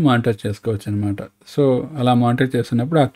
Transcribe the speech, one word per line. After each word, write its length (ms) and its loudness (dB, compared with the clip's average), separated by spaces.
monitor 340 2
చేసుకోవచ్చు 480 -6
అనమాట. 320 -4
So 140 -2
అలా 180 2
monitor 380 2
చేస్తున్నప్పుడు 480 0
ఆ 160 4